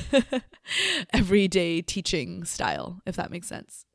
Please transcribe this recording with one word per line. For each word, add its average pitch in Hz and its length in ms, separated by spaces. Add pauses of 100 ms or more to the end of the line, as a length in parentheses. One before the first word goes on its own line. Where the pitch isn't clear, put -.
(120)
<laughs> - 1000
everyday 185 680
teaching 170 640
style, 95 640
if 185 100
that - 160
makes 175 160
sense. - 480